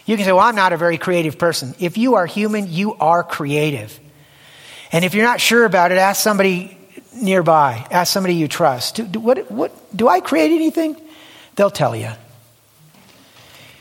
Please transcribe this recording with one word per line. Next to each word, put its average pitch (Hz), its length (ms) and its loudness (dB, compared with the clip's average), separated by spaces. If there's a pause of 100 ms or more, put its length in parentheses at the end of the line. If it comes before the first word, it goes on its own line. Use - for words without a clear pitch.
You 214 120 -2
can 196 100 -2
say, 190 60 2
"Well, 185 120 6
I'm 233 120 2
not 185 160 2
a 170 40 -2
very 165 220 0
creative 170 400 -2
person." 151 400 -2
If 175 180 -4
you 240 200 2
are 180 100 0
human, 208 440 -4
you 196 240 -4
are 170 280 2
creative. 147 760 -4 (920)
And 165 120 2
if 180 100 -4
you're 214 100 2
not 240 160 0
sure 233 240 4
about 180 280 2
it, 185 60 2
ask 196 220 2
somebody 190 560 -2 (380)
nearby. 160 760 2
Ask 175 220 0
somebody 185 220 -2
you 160 140 -2
trust. 131 480 -2
"Do, 226 80 -6
do, 208 160 -8
what, 254 300 0
what, - 460 -8
do 220 120 2
I 359 120 4
create 311 300 0
anything?" 320 460 0 (580)
They'll 196 160 2
tell 123 260 -2
you. 110 140 -10 (1700)